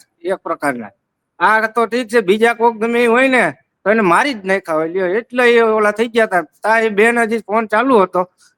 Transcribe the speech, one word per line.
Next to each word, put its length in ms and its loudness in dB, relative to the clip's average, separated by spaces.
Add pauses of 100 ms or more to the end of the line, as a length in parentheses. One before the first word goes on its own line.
(220)
એક 120 -4
પ્રકારના. 560 -8 (480)
આ 280 2
તો 200 -2
ઠીક 220 -4
છે, 120 0
બીજા 340 0
કોક 220 0
ગમે 280 -2
એ 20 0
હોય 220 2
ને 260 0 (300)
તો 60 0
એને 100 2
મારી 340 2
જ 120 -12
નાખ્યા 280 -2
હોય. 140 -2
લ્યો, 180 -4
એટલે 460 0
એ 80 4
ઓલા 300 2
થઈ 180 -4
ગયા 180 0
તા. 160 0
તા 360 -2
એ 100 0
બેન 300 2
હજી 200 0
ફોન 280 -4
ચાલુ 320 2
હતો 320 0 (280)